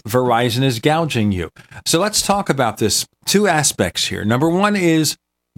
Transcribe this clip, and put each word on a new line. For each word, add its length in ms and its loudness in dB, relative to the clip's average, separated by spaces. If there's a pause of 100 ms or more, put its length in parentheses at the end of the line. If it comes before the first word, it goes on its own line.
Verizon 600 0
is 160 0
gouging 540 0
you. 180 -6 (340)
So 140 0
let's 220 0
talk 280 -2
about 280 0
this. 280 -2 (200)
Two 220 2
aspects 600 0
here. 160 -6
Number 260 2
one 280 2
is 400 2 (400)